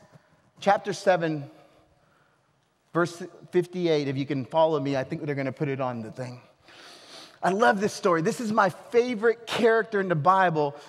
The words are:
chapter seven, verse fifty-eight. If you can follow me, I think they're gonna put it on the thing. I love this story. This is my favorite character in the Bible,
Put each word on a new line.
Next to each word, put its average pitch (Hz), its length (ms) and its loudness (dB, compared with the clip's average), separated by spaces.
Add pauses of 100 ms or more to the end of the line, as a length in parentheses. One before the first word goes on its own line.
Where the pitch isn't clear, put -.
(580)
chapter - 340 0
seven, 165 560 0 (1400)
verse 170 300 -2 (300)
fifty-eight. 170 560 0
If 135 80 -4
you 135 100 -4
can 135 180 -4
follow 160 360 2
me, 139 160 -2
I 131 80 -2
think 160 180 -10
they're 147 140 -4
gonna 135 160 -4
put 151 160 -4
it 135 120 -4
on 123 220 -6
the 110 80 -12
thing. 123 300 -14 (1000)
I - 100 2
love 220 300 4
this 202 120 0
story. 170 280 0
This 202 200 -2
is 220 100 -6
my 208 200 2
favorite 233 760 -2
character 220 540 2
in 190 80 -2
the 175 80 0
Bible, 156 580 2 (140)